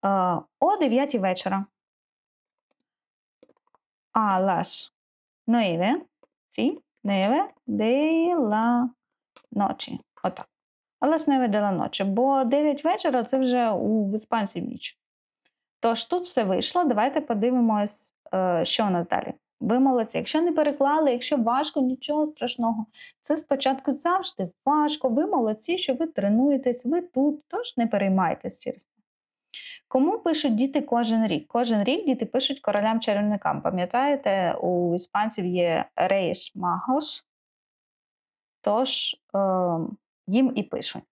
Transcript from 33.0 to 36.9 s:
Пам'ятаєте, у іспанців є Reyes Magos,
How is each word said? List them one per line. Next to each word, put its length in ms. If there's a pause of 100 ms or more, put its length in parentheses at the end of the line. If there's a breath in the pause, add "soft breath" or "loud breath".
Пам'ятаєте, 920
у 420
іспанців 500
є 500
Reyes 600
Magos, 680 (1400)